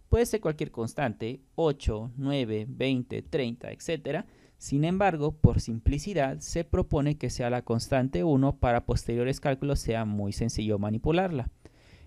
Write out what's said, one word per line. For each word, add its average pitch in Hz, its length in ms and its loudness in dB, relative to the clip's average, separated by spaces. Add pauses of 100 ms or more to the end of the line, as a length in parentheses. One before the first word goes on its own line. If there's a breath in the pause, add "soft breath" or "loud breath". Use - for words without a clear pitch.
Puede 233 180 4
ser 220 140 -2
cualquier 156 320 -4
constante, 113 720 -4 (140)
ocho, 127 600 -2
nueve, 127 540 -2
veinte, 123 520 -2
treinta, 117 500 -4
etcétera. 156 540 -6 (320 soft breath)
Sin 143 280 0
embargo, 170 460 2
por - 280 6
simplicidad, 143 800 -2
se 165 240 -4
propone 147 540 0
que 123 140 -4
sea 120 180 -2
la 123 140 -2
constante 131 600 0
uno 139 340 4
para 120 280 4
posteriores 120 540 0
cálculos 139 400 0
sea 113 260 0
muy 104 280 -2
sencillo 110 440 0
manipularla. 143 720 0 (580 loud breath)